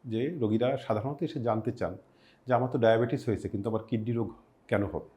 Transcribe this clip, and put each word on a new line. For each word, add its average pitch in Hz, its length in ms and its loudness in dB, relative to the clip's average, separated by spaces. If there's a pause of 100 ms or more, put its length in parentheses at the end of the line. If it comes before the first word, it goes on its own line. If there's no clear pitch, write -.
যে 120 220 -2
রোগীরা 123 480 2
সাধারণত 127 460 -2
এসে 151 180 -4
জানতে 113 320 0
চান 92 240 -4 (500)
যে, 127 80 4
"আমার 123 160 2
তো 131 80 -2
ডায়াবেটিস 117 500 4
হয়েছে, 98 200 -2
কিন্তু 101 200 -4
আমার 107 200 -2
কিডনি 113 240 -2
রোগ 113 220 -2 (340)
কেন 101 160 2
হবে?" - 320 -6